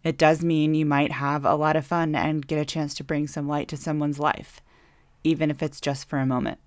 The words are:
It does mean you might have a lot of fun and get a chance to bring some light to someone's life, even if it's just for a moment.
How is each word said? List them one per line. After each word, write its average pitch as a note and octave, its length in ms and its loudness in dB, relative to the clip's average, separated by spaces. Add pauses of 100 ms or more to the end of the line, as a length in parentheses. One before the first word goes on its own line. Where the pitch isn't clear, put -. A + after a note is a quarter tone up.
It D#3+ 140 -2
does D#3+ 260 6
mean D#3 320 4
you D#3 100 2
might C#3+ 280 2
have C#3+ 320 -2
a - 100 6
lot D3+ 220 2
of D3 80 -2
fun E3 280 0
and D3 320 -2
get D#3 140 -2
a D3 60 -2
chance D3 300 -6
to D3 100 -10
bring D3+ 200 -2
some C#3+ 220 -6
light D3 220 -4
to D3 80 -8
someone's D3 420 -2
life, - 400 -4 (640)
even D#3 260 2
if D3+ 140 -4
it's D3 160 -6
just C#3 300 -4
for C#3 100 -2
a C3+ 60 0
moment. B2+ 420 -2